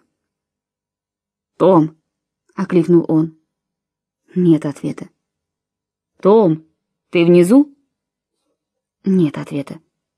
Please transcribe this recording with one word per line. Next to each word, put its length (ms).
«Том!» 380
окликнул 520
он. 300
Нет 300
ответа. 440
«Том, 420
ты 140
внизу?» 520
Нет 300
ответа. 420